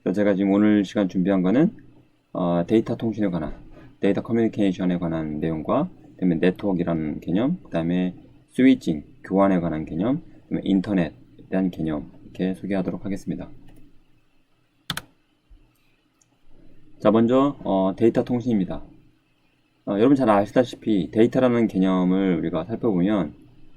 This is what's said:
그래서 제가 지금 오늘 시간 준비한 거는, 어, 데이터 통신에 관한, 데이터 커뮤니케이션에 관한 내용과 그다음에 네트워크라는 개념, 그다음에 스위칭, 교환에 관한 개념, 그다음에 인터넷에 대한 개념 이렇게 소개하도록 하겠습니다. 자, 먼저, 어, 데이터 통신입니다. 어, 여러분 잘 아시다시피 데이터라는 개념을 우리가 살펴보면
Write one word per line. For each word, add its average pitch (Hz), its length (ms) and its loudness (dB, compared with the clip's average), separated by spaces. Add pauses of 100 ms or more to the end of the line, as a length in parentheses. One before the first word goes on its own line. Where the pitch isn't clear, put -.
그래서 95 140 -2
제가 101 180 2
지금 98 160 0
오늘 104 340 4
시간 98 240 -2
준비한 95 340 0
거는, 123 280 4 (600)
어, 87 340 0
데이터 113 300 2
통신에 107 320 -4
관한, 78 260 -6 (460)
데이터 98 220 0
커뮤니케이션에 98 760 0
관한 80 400 -4
내용과 82 500 -2 (260)
그다음에 90 260 2
네트워크라는 85 800 -2
개념, 127 420 -2
그다음에 90 540 -4 (340)
스위칭, 127 540 2 (180)
교환에 95 380 2
관한 80 240 -4
개념, 95 360 -4 (280)
그다음에 - 160 -4
인터넷에 95 500 0 (340)
대한 92 220 -2
개념 78 400 -6 (140)
이렇게 92 300 -4
소개하도록 92 500 -6
하겠습니다. - 440 -8 (3500)
자, 107 60 4
먼저, 127 540 2
어, 95 300 0
데이터 120 300 2
통신입니다. 113 580 -2 (1040)
어, 101 120 -2
여러분 135 180 6
잘 127 140 2
아시다시피 104 800 0
데이터라는 120 560 2
개념을 92 720 2
우리가 82 260 -2
살펴보면 101 720 0 (420)